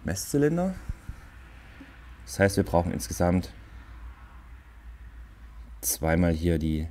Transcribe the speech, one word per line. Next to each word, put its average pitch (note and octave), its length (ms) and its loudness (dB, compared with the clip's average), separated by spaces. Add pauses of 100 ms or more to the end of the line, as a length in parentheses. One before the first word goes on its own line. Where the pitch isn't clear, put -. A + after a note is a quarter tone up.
Messzylinder. D#3+ 680 0 (1500)
Das - 140 -8
heißt, G2 180 6
wir F#2+ 60 4
brauchen F2 300 2
insgesamt - 580 2 (2250)
zweimal E2+ 500 2
hier E2 260 2
die D#2 340 0